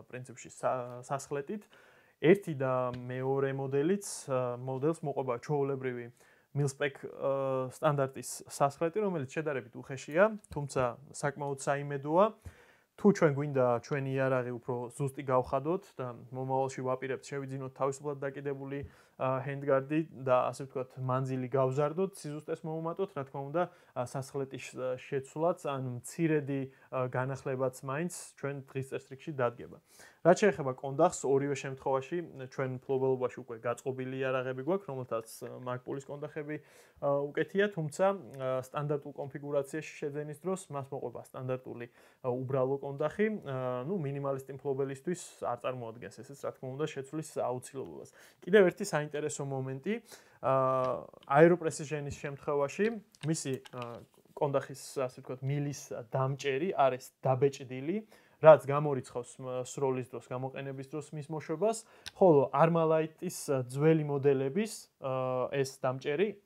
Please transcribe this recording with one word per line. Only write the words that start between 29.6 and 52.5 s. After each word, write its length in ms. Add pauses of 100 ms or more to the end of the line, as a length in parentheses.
რაც 180
შეეხება 360
კონდახს, 480
ორივე 340
შემთხვევაში 640 (260)
ჩვენ 300
მფლობელობაში 680
უკვე 180
გაწყობილი 600
იარაღები 460
გვაქვს, 260
რომელთაც, 380 (100)
ა, 200
მარკპულის 480
კონდახები, 520
ა, 520 (120)
უკეთია, 480
თუმცა, 360
ა, 440 (100)
სტანდარტულ 540
კონფიგურაციაში 800
შეძენის 480
დროს 260
მას 220
მოყვება 340
სტანდარტული, 640
ა, 420
უბრალო 480
კონდახი, 500
ა, 300 (240)
ნუ, 160
მინიმალისტი 560
მფლობელისთვის 680 (180)
არ 200
წარმოადგენს 600
ესეც, 180
რა 140
თქმა 160
უნდა, 160
შეცვლის 500
აუცილებლობას. 760 (280)
კიდევ 260
ერთი 220
საინტერესო 580
მომენტი, 500 (460)
ა, 140 (720)
Aeropress-ის 600
ჟენის 300
შემთხვევაში 680 (360)